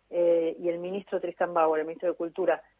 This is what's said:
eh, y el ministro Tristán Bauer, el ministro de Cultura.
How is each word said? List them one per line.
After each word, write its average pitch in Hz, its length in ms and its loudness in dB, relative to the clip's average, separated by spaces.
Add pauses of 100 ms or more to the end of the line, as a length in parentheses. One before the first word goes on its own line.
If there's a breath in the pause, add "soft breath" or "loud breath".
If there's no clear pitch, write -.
(100)
eh, 170 500 2
y 175 80 -2
el 170 100 -2
ministro 185 420 -6
Tristán 175 320 -4
Bauer, 160 280 4
el 156 60 -4
ministro 165 240 -4
de - 60 -6
Cultura. 165 460 -2 (180)